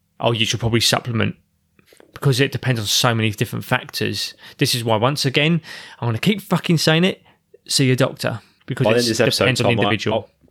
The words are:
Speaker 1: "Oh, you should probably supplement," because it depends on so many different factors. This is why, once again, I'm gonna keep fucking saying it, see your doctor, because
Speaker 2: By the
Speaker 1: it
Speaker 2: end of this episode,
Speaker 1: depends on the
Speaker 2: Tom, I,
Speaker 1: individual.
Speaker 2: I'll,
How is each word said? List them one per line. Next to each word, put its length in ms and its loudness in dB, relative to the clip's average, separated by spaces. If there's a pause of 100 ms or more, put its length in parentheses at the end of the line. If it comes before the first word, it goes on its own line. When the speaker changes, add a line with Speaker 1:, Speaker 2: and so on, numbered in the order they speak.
(200)
Speaker 1:
"Oh, 120 0
you 120 0
should 160 -2
probably 200 2
supplement," 560 -2 (760)
because 280 0
it 120 0
depends 280 -2
on 60 -6
so 280 2
many 160 0
different 340 -4
factors. 720 -4 (240)
This 160 0
is 100 -4
why, 120 2
once 280 0
again, 360 2 (400)
I'm 80 -2
gonna 100 -2
keep 220 0
fucking 380 0
saying 260 2
it, 180 -2 (460)
see 180 2
your 100 4
doctor, 440 -2 (260)
because 180 -2
Speaker 2:
By 100 4
the 20 4
Speaker 1:
it 40 4
Speaker 2:
end 40 0
of 40 0
this 120 0
episode, 240 2
Speaker 1:
depends 160 0
on 100 0
the 60 4
Speaker 2:
Tom, 40 0
I, 40 4
Speaker 1:
individual. 340 0
Speaker 2:
I'll, 120 -10 (200)